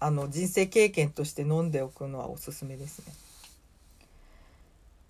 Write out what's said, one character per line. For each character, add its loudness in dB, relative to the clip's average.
あ 2
の、 0
人 0
生 4
経 6
験 2
と -4
し -6
て -4
飲 2
ん 0
で 0
お -6
く -10
の -8
は -6
お -10
す -12
す -12
め -10
で -12
す -16
ね。 -18